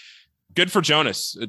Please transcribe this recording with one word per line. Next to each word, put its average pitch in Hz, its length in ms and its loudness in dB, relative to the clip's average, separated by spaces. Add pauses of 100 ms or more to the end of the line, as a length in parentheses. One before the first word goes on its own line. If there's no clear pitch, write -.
(540)
good 180 180 0
for 214 80 2
Jonas, 151 640 0
uh, 113 80 -6